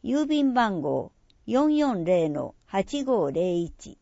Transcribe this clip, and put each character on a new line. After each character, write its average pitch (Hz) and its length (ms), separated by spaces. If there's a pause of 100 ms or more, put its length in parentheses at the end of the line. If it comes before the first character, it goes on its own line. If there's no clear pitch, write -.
郵 277 220
便 285 280
番 214 260
号 135 320 (340)
四 294 300
四 247 280
零 170 240
の 147 260 (120)
八 220 380
五 202 260
零 175 260
一 - 460